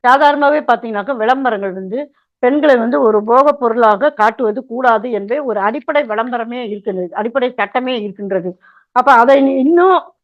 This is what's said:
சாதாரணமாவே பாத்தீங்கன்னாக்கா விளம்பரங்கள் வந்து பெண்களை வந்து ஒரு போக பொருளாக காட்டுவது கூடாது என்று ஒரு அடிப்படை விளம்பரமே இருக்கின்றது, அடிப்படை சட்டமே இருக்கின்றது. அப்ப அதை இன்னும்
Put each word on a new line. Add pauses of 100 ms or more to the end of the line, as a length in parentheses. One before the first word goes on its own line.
சாதாரணமாவே
பாத்தீங்கன்னாக்கா
விளம்பரங்கள்
வந்து (440)
பெண்களை
வந்து (100)
ஒரு
போக (100)
பொருளாக
காட்டுவது
கூடாது (100)
என்று (100)
ஒரு
அடிப்படை
விளம்பரமே
இருக்கின்றது,
அடிப்படை (100)
சட்டமே
இருக்கின்றது. (460)
அப்ப (120)
அதை (300)
இன்னும் (240)